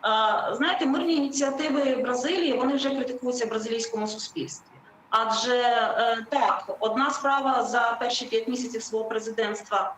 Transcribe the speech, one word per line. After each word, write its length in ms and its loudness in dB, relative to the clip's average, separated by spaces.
е, 520 2
знаєте, 300 0
мирні 280 2
ініціативи 800 0
Бразилії, 560 0
вони 220 2
вже 160 0
критикуються 560 -2
в 20 -4
бразилійському 580 -2
суспільстві. 640 -8
Адже, 480 2
е, 720 2
так, 500 2
одна 300 2
справа 540 2
за 360 2
перші 260 -2
п'ять 220 0
місяців 340 -4
свого 220 -2
президентства 920 -2